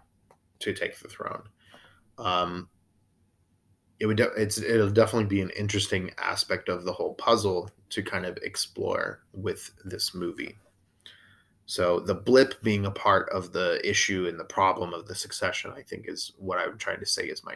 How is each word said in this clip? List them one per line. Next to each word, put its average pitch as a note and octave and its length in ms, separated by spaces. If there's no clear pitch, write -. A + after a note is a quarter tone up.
to G#2 120
take - 260
the - 100
throne. - 340
Um, F2+ 500
it A2 60
would G#2+ 100
de-, A2+ 200
it's, G#2 220
it'll A2 320
definitely A2 380
be G2 140
an F2+ 80
interesting G2+ 680
aspect F#2 500
of F2+ 160
the F2+ 80
whole E2+ 220
puzzle G2+ 560
to G#2+ 120
kind F#2 220
of F2+ 180
explore - 800
with F#2+ 380
this - 300
movie. F2 420
So F2+ 340
the F#2 140
blip B2+ 480
being G2+ 240
a G2 40
part G2 380
of F2+ 240
the F2 360
issue F#2+ 380
and E2 140
the D#2 40
problem F#2 480
of E2+ 140
the - 80
succession, - 640
I - 60
think, - 260
is - 280
what F#2 220
I'm F2 200
trying - 200
to - 80
say - 200
is - 180
my - 120